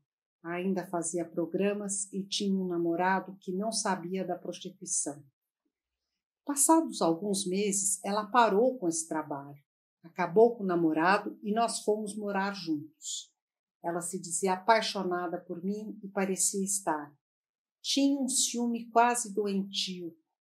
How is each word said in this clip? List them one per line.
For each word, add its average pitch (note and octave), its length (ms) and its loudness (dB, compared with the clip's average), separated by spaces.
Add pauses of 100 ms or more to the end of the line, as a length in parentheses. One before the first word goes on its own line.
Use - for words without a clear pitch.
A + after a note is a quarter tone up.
(420)
Ainda F3+ 440 -2
fazia E3+ 400 -2
programas G3 840 -2
e G3 140 -4
tinha G3 340 0
um F#3 100 -2
namorado F3+ 720 0
que - 140 -8
não G#3 180 -2
sabia F#3 540 -2
da F3 100 -4
prostituição. E3+ 880 -8 (1200)
Passados C#4+ 600 2
alguns F#3+ 440 0
meses, G3 560 0
ela G#3 220 -2
parou A#3 540 4
com F3 100 -2
esse - 180 -2
trabalho, C#3+ 560 -6 (400)
acabou F#3 540 4
com - 60 -8
o F#3+ 40 -2
namorado E3+ 760 4
e G#3 100 -2
nós A3+ 280 0
fomos G#3+ 360 -2
morar G3 380 -2
juntos. - 800 -8 (500)
Ela E3+ 180 -4
se F3 200 -6
dizia F3+ 320 0
apaixonada F#3 880 2
por E3+ 240 -10
mim G#3 360 -6
e G3 80 -12
parecia G3 560 0
estar. D3+ 480 -2 (720)
Tinha C#4 380 2
um B3+ 80 0
ciúme A#3+ 600 -2
quase A#3 440 4
doentio, G3 840 -2 (240)